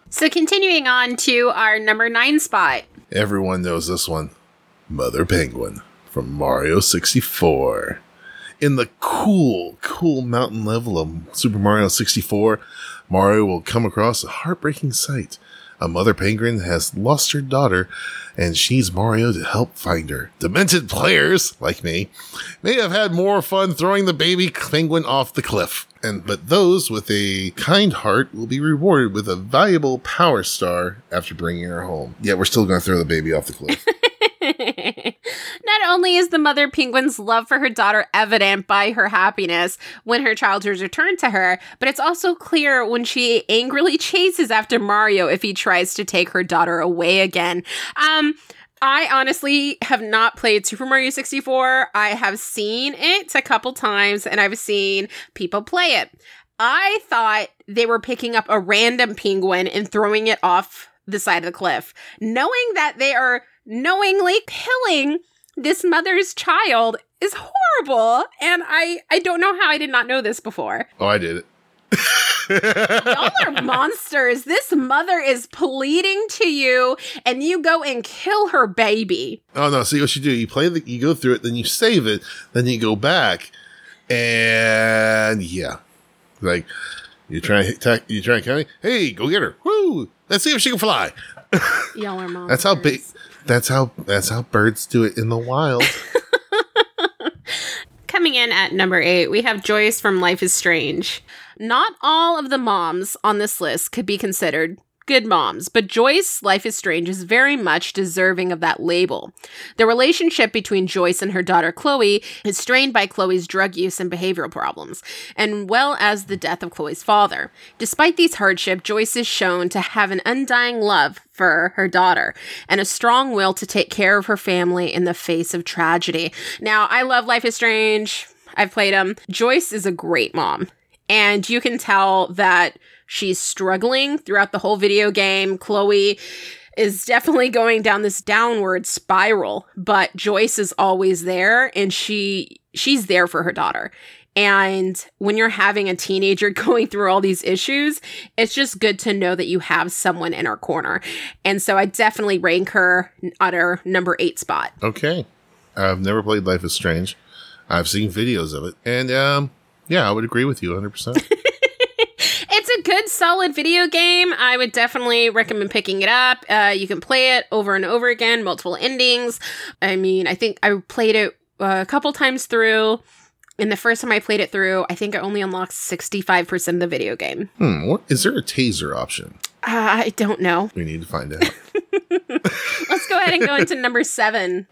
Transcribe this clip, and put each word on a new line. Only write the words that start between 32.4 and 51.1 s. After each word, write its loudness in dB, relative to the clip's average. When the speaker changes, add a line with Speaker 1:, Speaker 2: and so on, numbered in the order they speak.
Speaker 2:
still 4
gonna 2
throw 0
the 0
baby 0
off -2
the -12
cliff. -6
Speaker 1:
<laughs> -4
Not 2
only 4
is 4
the 0
mother 2
penguin's 0
love 0
for 2
her 0
daughter 2
evident 2
by 2
her 0
happiness 0
when 0
her 2
child 0
is -2
returned -2
to 2
her, 2
but 0
it's -2
also 0
clear 2
when 0
she 2
angrily 2
chases 0
after 0
Mario 2
if 0
he -2
tries 0
to -6
take 0
her -2
daughter 0
away 2
again. 0
Um, 2
I 2
honestly 0
have 0
not 2
played 2
Super -6
Mario 2